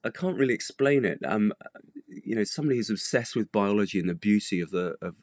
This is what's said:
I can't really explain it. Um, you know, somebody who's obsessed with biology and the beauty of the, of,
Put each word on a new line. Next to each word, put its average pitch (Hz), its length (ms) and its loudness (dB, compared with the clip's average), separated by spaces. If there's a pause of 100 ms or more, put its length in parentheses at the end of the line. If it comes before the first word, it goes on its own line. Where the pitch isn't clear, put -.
I 123 60 -2
can't 185 280 -4
really 127 180 4
explain 139 500 2
it. 82 180 0
Um, 107 300 2 (680)
you 117 120 -2
know, 107 80 2
somebody 135 340 0
who's 113 120 -4
obsessed 117 460 -2
with 113 160 -2
biology 101 480 2
and 87 100 -2
the 87 60 -2
beauty 104 460 2
of 82 100 -6
the, 90 300 -2
of, 90 220 -8